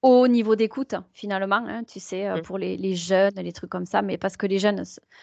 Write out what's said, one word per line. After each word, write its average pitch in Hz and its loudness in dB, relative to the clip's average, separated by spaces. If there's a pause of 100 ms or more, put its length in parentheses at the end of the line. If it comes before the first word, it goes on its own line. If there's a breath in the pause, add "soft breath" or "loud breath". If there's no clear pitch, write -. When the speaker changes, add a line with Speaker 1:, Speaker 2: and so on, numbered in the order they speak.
Speaker 1:
haut 254 8
niveau 226 4
d'écoute, 220 -2 (180)
finalement, 196 -2
hein, 226 -8
tu - -18
sais, 196 -6
euh, 185 -4
Speaker 2:
Mm. 165 -4
Speaker 1:
pour 190 -8
les, 185 -4
les 190 -2
jeunes, 190 2
les 175 -8
trucs - -14
comme 180 -6
ça, 196 0
mais 190 -4
parce 190 -6
que 202 -4
les 190 0
jeunes, 196 0
c-, - -18 (220 soft breath)